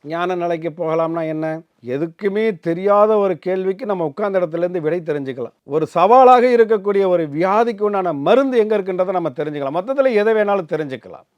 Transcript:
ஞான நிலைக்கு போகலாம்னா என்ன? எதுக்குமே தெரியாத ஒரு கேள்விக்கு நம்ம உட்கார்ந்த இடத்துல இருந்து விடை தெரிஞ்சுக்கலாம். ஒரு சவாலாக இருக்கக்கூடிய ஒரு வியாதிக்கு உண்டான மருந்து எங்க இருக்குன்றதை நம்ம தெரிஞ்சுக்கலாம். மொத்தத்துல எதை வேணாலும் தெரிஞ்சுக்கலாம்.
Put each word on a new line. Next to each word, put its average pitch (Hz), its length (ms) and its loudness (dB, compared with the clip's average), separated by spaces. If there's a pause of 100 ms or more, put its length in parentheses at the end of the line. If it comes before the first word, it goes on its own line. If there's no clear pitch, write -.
ஞான 175 320 -4
நிலைக்கு 170 340 -4
போகலாம்னா 165 580 -2
என்ன? 156 340 -6 (260)
எதுக்குமே 190 760 -4
தெரியாத 202 560 2
ஒரு 190 220 0
கேள்விக்கு 190 480 -4
நம்ம 185 180 -2
உட்கார்ந்த 190 360 -2
இடத்துல 170 160 -4
இருந்து 175 240 -2
விடை 160 200 -2
தெரிஞ்சுக்கலாம். 135 640 -6
ஒரு 147 220 -2
சவாலாக 247 600 6
இருக்கக்கூடிய 202 600 2
ஒரு 170 220 0
வியாதிக்கு 196 520 0
உண்டான 196 320 -2
மருந்து 233 460 2
எங்க 214 200 0
இருக்குன்றதை 185 320 -2
நம்ம 175 180 -2
தெரிஞ்சுக்கலாம். 147 480 -6
மொத்தத்துல 262 360 0
எதை 214 220 2
வேணாலும் 202 380 0
தெரிஞ்சுக்கலாம். 131 540 -8 (120)